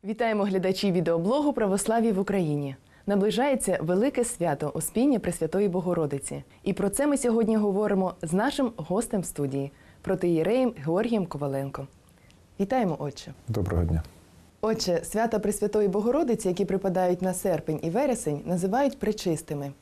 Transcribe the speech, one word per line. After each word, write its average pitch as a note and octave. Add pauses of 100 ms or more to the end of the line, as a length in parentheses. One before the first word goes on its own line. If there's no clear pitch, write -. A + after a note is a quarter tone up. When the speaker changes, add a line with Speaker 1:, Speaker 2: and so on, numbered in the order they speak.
Speaker 1:
Вітаємо A3
глядачів F#3+
відеоблогу F#3
«Православ'я A3
в F#3
Україні». D3+ (300)
Наближається G#3
велике G#3
свято D3+
Успіння A#3
Пресвятої F3+
Богородиці. D#3+ (180)
І G3
про F#3+
це C4+
ми D4
сьогодні A3+
говоримо G3+
з D#3+
нашим B3
гостем F3+
студії, C#3 (300)
протоієреєм F#3 (100)
Георгієм G3+
Коваленко. C#3 (720)
Вітаємо, G3
отче. C#3+ (140)
Speaker 2:
Доброго F2+
дня. E2 (580)
Speaker 1:
Отче, A3
свята A3+
Пресвятої G#3
Богородиці, A3+
які F3+
припадають F#3
на F#3
серпень D#3+
і E3
вересень, A3
називають G3
пречистими. D#3